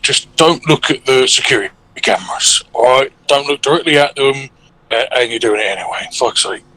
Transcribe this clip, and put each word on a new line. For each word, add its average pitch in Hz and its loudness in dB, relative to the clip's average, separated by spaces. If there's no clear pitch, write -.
Just - -6
don't 160 2
look 151 0
at - -4
the 131 4
security 107 0
cameras, - -2
all 117 0
right? 131 4
Don't 143 0
look 143 -2
directly 156 2
at 143 2
them, 135 0
uh, 117 0
and 123 2
you're 117 -6
doing 110 0
it 104 -2
anyway, - -8
fuck's - -2
sake. 95 -6